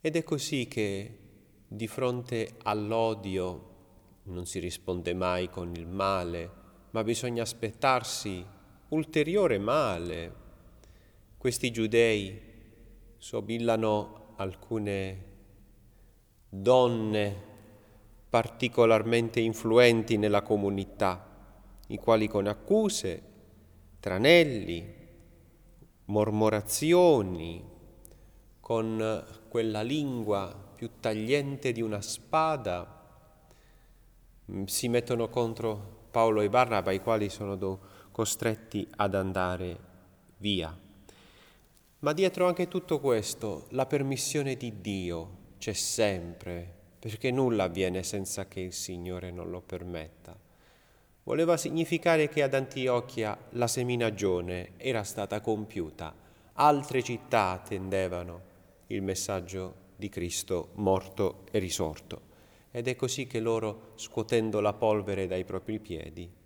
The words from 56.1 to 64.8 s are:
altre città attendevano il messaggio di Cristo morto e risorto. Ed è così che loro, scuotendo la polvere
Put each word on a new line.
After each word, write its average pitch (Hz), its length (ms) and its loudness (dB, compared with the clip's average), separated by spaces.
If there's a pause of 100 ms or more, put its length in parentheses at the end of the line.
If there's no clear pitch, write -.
altre 139 500 4
città 110 460 0
attendevano 92 920 -4 (460)
il 104 140 -4
messaggio 95 760 -4 (220)
di 104 100 -8
Cristo - 680 -4
morto 95 760 0
e 107 80 2
risorto. 87 640 -4 (500)
Ed 120 160 -6
è 127 80 -2
così 127 320 -4
che 117 140 -4
loro, 113 540 -2
scuotendo 110 640 0
la 104 100 4
polvere 101 560 0